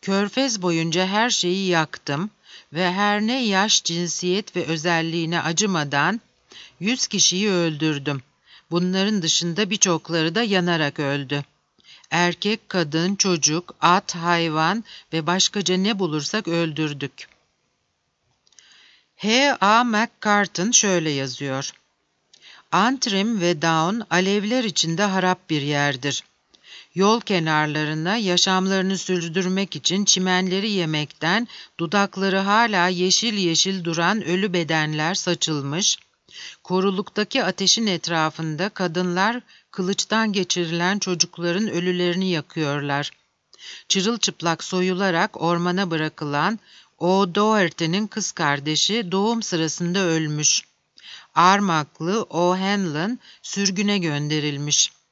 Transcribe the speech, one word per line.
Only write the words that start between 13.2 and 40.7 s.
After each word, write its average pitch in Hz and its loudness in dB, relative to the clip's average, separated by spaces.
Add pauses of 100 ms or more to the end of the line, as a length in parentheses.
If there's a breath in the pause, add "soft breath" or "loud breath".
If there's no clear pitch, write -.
at, 180 4
hayvan 170 0 (300 loud breath)
ve 160 -2
başkaca 185 0
ne 196 0
bulursak 156 -2
öldürdük." 156 -4 (1900 soft breath)
H 254 2
A 214 6
McCartan 208 0
şöyle 175 2
yazıyor: 135 -4 (1000 loud breath)
"Antrim 208 2
ve 170 2
Down 165 2
alevler 202 2
içinde 165 0
harap 185 0
bir 151 0
yerdir. 143 -2 (720 loud breath)
Yol 208 4
kenarlarına 156 0
yaşamlarını 190 0
sürdürmek 180 -2
için 185 -2
çimenleri 185 0
yemekten 170 -2 (320 loud breath)
dudakları 190 0
hala 202 2
yeşil 185 0
yeşil 185 0
duran 170 0
ölü 185 0
bedenler 156 0
saçılmış, 156 -2 (680 loud breath)
koruluktaki 196 -2
ateşin 190 0
etrafında 160 -2
kadınlar 180 -2 (300 soft breath)
kılıçtan 208 -2
geçirilen 180 0